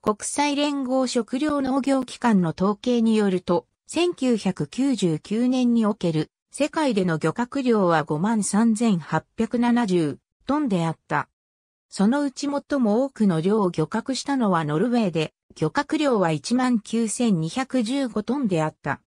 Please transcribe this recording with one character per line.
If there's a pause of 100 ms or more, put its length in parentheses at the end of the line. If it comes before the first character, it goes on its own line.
国
際
連
合
食
糧
農
業
機
関
の
統
計
に
よ
る
と、 (180)
千
九
百
九
十
九
年
に
お
け
る (180)
世
界
で
の
漁
獲
量
は
五
万
三
千
八 (120)
百
七
十 (280)
ト
ン
で
あ
っ
た。 (600)
そ
の
う
ち
最
も
多
く
の
量
を
漁
獲
し
た
の
は
ノ
ル
ウ
ェ
ー
で、 (220)
漁
獲
量
は
一
万
九
千
二
百
十
五
ト
ン
で
あ
っ
た。